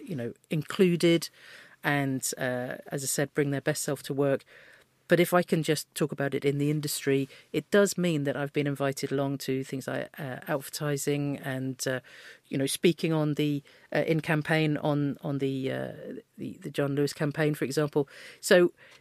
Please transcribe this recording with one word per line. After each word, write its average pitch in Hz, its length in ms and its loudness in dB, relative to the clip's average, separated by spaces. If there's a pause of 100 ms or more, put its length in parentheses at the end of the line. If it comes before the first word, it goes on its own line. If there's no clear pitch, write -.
you 190 120 -8
know, 120 160 -6 (180)
included 170 800 2 (540)
and, 139 540 0
uh, 127 380 -4 (160)
as 143 100 -6
I 135 40 -8
said, - 280 -2
bring 143 160 2
their 139 100 -2
best 151 220 -2
self 143 220 -6
to 147 100 -6
work. 139 300 2 (640)
But 175 100 6
if 175 160 4
I 175 80 6
can 165 220 0
just - 320 -2
talk 151 160 -2
about 139 200 -2
it 139 120 -2
in 143 140 2
the 143 120 2
industry, 139 580 0 (240)
it - 200 -4
does 202 260 4
mean 170 240 2
that 139 140 -2
I've 139 160 -4
been 143 160 2
invited 139 420 -2
along 139 280 0
to 131 260 -2
things 135 240 -8
like, 131 280 -6
uh, 131 300 -8
advertising 143 920 -2
and, 131 500 -6
uh, 131 100 -2 (480)
you - 100 -4
know, 139 100 2
speaking 165 460 2
on 151 220 2
the, 147 300 0 (280)
uh, 151 140 2
in 160 140 2
campaign 156 560 2
on, 147 460 0
on 139 160 -2
the, 135 340 -2
uh, 127 200 -6 (460)
the, - 240 -8
the 156 80 -10
John 143 240 0
Lewis 143 180 2
campaign, 151 420 0
for 151 100 -4
example. 147 440 0 (320)
So 180 320 6 (280)